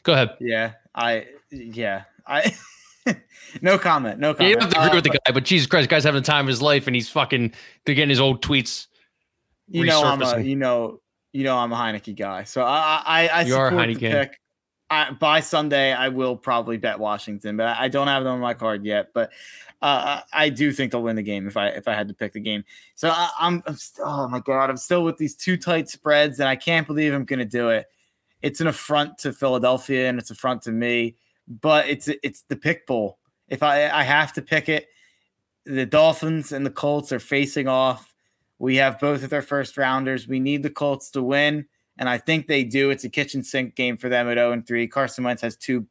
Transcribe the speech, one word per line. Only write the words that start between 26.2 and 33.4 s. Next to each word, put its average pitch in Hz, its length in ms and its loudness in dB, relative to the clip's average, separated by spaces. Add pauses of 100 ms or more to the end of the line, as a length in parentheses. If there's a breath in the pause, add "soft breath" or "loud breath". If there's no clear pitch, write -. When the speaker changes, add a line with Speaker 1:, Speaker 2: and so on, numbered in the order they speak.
Speaker 2:
and 135 100 2
I 131 60 0
can't 160 320 0
believe 151 260 0
I'm 139 100 -2
gonna 127 220 -2
do 120 240 0
it. 110 160 2 (560)
It's 143 200 -4
an 165 60 2
affront 147 520 -2
to 135 120 -4
Philadelphia, 127 800 0
and 123 80 -4
it's - 140 -10
an - 20 -14
affront 127 300 -4
to 117 80 -6
me. 117 440 0 (320)
But 147 400 2
it's, 147 220 -4 (140)
it's 127 180 -8
the - 140 -6
pick - 320 -4
bowl. 110 320 -2 (280)